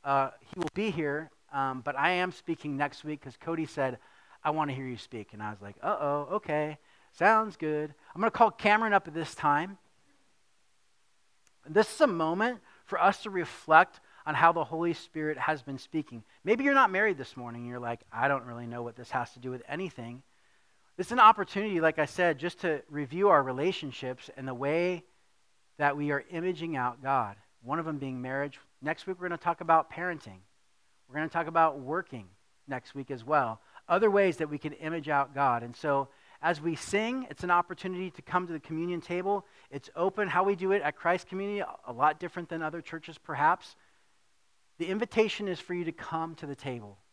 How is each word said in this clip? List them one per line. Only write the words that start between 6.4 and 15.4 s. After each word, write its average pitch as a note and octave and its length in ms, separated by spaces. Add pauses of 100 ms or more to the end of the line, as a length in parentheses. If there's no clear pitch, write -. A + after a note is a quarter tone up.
sounds A3 460
good." D3+ 360 (200)
I'm F3 60
gonna A3 120
call A3 200
Cameron G#3+ 400
up G3 160
at D3+ 60
this D#3+ 220
time. D#3+ 420 (1900)
And D#3 120
this G#3+ 180
is - 80
a D4 60
moment F#3+ 540 (240)
for - 140
us F#3+ 240
to A3 60
reflect E3+ 720 (240)
on D3+ 100
how E3 160
the E3 140
Holy E3 280
Spirit D3+ 440
has D#3 240